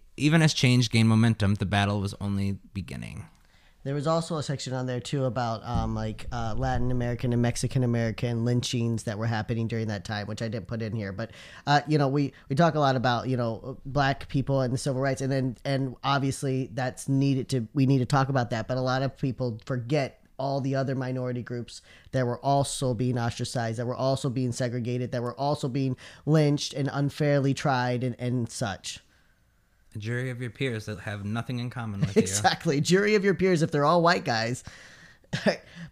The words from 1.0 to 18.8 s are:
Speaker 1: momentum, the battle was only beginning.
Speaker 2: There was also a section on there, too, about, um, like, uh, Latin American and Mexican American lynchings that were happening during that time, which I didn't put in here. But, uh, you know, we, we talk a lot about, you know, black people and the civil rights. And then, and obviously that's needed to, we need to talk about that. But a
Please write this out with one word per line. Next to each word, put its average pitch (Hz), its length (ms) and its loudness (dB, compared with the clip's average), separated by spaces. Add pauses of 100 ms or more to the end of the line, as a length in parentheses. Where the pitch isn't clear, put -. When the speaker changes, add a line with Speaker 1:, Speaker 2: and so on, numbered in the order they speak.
Speaker 1:
momentum, 110 460 4
the 101 100 -2
battle 101 340 2
was 98 200 -4
only 98 380 -2 (160)
beginning. 58 520 -10 (580)
Speaker 2:
There 135 100 -4
was 143 120 -2
also 165 300 0
a 143 80 -4
section 131 300 -6
on 127 120 -4
there, 123 140 -4
too, 135 240 -2
about, 117 400 -2
um, 113 320 -2
like, 110 340 -6
uh, 117 260 -4
Latin 123 360 2
American 120 400 0
and 120 100 4
Mexican 123 400 0
American 117 640 0
lynchings 120 600 0
that 104 140 -4
were 113 80 -2
happening 113 400 -2
during 110 220 -2
that 101 160 -4
time, 104 240 -6
which 107 120 -8
I 117 60 -4
didn't 110 220 -6
put 113 140 -6
in 110 120 -4
here. 101 180 -4
But, 107 200 -8 (340)
uh, 143 220 6
you 151 100 4
know, 139 80 4
we, 139 260 2 (160)
we 139 60 -2
talk 160 220 4
a - 40 2
lot 135 140 4
about, 120 340 0
you 131 80 0
know, 120 480 -4
black 139 440 -2
people 139 320 0
and 127 120 0
the 131 60 -2
civil 131 240 -2
rights. 135 180 0
And 135 120 -2
then, 131 320 0
and 135 400 -2
obviously 131 720 0
that's 127 340 -4
needed 135 400 2
to, 123 260 0
we 135 120 4
need 135 120 6
to 123 80 2
talk 135 220 2
about 127 220 0
that. 110 180 -4
But 127 80 -2
a 127 60 -2